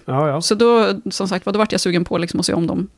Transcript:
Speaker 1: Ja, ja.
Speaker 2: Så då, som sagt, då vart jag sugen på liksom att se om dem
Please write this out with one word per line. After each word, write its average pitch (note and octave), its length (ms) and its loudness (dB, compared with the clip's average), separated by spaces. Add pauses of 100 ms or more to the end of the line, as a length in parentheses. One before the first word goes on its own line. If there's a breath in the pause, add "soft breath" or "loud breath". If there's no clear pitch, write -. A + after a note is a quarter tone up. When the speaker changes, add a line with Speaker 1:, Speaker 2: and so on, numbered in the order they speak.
Speaker 1:
Ja, C#3 220 0
ja. D3 140 -2
Speaker 2:
Så G#3 140 0
då, A3+ 320 4 (240)
som G3 160 -4
sagt, F#3 180 -4
då G3+ 120 -2
vart G#3+ 140 0
jag - 100 0
sugen F3 240 2
på - 120 -2
liksom E3+ 220 -2
att F3 60 0
se - 80 -2
om E3 140 0
dem - 200 -2 (100)